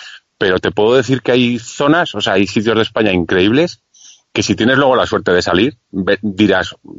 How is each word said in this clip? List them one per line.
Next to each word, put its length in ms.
pero 220
te 120
puedo 240
decir 260
que 100
hay 280
zonas, 540
o 60
sea, 140
hay 120
sitios 300
de 60
España 320
increíbles, 680
que 100
si 120
tienes 220
luego 200
la 80
suerte 260
de 100
salir, 360
ve-, 300
dirás, 540